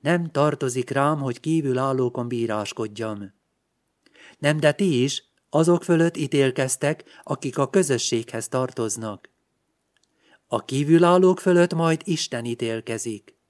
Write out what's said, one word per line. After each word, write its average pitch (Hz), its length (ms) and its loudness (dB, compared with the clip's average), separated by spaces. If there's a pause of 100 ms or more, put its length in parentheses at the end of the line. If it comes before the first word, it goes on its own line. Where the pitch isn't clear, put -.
Nem 165 300 0
tartozik 139 600 0
rám, 139 300 0
hogy 127 200 -4
kívülállókon 131 880 -2
bíráskodjam. 107 1040 -6 (1040)
Nem, 151 220 0
de 147 120 4
ti 170 300 2
is - 220 -2 (260)
azok 165 340 4
fölött 165 320 2
ítélkeztek, 139 880 0 (180)
akik - 360 -6
a 139 120 0
közösséghez 120 800 0
tartoznak. 113 800 -6 (1160)
A - 180 -4
kívülállók 170 760 4
fölött 175 340 2
majd 165 300 0
Isten 139 400 -4
ítélkezik. 113 920 -6 (140)